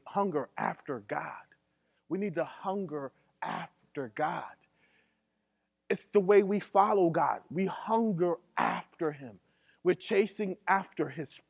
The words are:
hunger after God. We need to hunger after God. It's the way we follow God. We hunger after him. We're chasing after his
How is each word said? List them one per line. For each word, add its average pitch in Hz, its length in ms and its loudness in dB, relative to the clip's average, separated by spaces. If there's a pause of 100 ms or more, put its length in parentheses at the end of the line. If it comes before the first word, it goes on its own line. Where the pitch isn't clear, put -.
hunger 190 540 -2
after - 500 -4
God. - 240 -6 (760)
We 180 100 -4
need 196 160 -4
to 160 100 -2
hunger 156 640 -6 (320)
after - 720 -8
God. 160 300 -2 (1400)
It's - 200 -4
the 208 120 4
way 202 220 8
we 202 180 0
follow 202 480 4
God. 147 320 0 (100)
We 180 140 -2
hunger 190 680 0 (240)
after - 520 -2
him. 135 300 -12 (420)
We're 180 120 4
chasing 208 640 0 (100)
after 165 400 0
his 135 420 -10